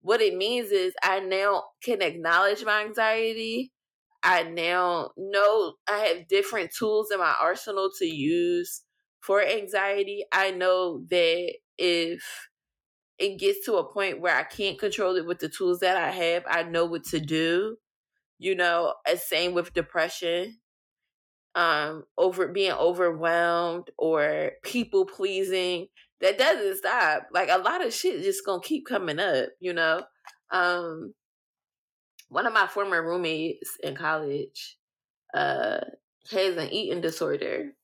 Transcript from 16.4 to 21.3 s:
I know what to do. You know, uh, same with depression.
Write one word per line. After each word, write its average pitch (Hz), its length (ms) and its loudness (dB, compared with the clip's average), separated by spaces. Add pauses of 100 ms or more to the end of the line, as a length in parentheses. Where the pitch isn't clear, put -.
I 170 160 0
know 170 220 0
what 170 200 -6
to 160 140 -2
do. 165 580 0 (640)
You 185 160 -2
know, 175 400 2 (140)
uh, 175 60 4
same 175 380 -2
with 175 200 -2
depression. 170 840 -4 (1000)